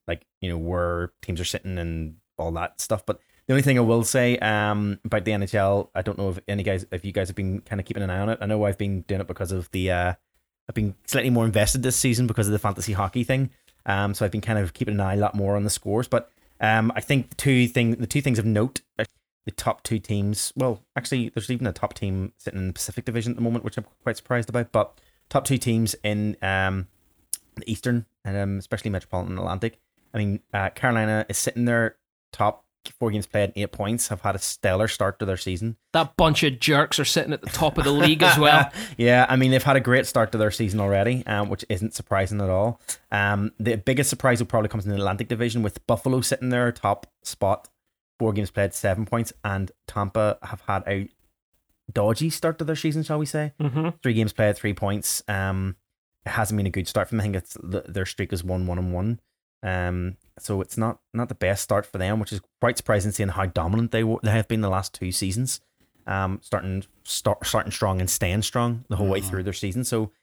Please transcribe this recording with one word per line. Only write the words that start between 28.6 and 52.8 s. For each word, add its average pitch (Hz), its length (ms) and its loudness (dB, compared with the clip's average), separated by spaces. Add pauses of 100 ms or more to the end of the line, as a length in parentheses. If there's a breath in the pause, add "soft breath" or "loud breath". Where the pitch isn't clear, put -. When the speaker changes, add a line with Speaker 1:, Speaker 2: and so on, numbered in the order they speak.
Speaker 1:
Metropolitan 92 460 -4
Atlantic. 92 420 -4 (340)
I 110 60 -4
mean, 101 200 0 (140)
uh, 98 160 -2
Carolina 110 580 0
is 104 100 -4
sitting - 280 -2
there 117 320 2 (340)
top, - 340 0 (320)
four 113 140 0
games 104 160 -2
played, 104 300 0
eight 101 160 -4
points, 110 340 -2
have 101 140 -6
had 98 140 0
a 92 40 -8
stellar 98 480 0
start 98 320 -2
to 107 60 -4
their 95 120 0
season. 95 380 -4 (160)
Speaker 2:
That 160 240 0
bunch 160 280 4
of 131 180 2
jerks 147 360 4
are 143 80 0
sitting 156 280 0
at - 80 -4
the - 80 -10
top - 280 0
of 143 60 2
the 143 80 4
league 156 320 6
as 170 160 8
well. 151 320 8 (120)
Speaker 1:
<laughs> 175 140 -12
Yeah, 120 300 8
I 131 80 2
mean, 131 160 6
they've 131 100 6
had 139 140 4
a 131 60 4
great 123 260 4
start 117 240 2
to 113 60 0
their 107 140 4
season 107 280 0
already, 101 460 2
um, 101 240 0
which 98 180 -6
isn't 107 260 -2
surprising 98 480 0
at 95 80 0
all. 101 300 2 (320 loud breath)
Um, 101 480 2
the 110 160 0
biggest 131 340 0
surprise 123 300 2
will 120 80 -2
probably 107 220 2
comes 101 160 -4
in 104 60 -2
the 98 60 -2
Atlantic 98 300 -2
Division, 117 340 -2
with - 260 -4
Buffalo 127 340 2
sitting - 280 -2
there 123 220 2
top - 340 -2 (180)
spot, - 440 -2 (500)
four 110 140 2
games 101 180 0
played, 101 240 0
seven 104 320 0
points, 117 280 -2 (100)
and 98 280 -4 (160)
Tampa 104 560 0
have - 180 -12
had 98 260 -2
a 101 220 -4 (800)
dodgy 113 380 2
start 160 300 -2
to 160 60 -4
their 156 100 -2
season, 156 280 -2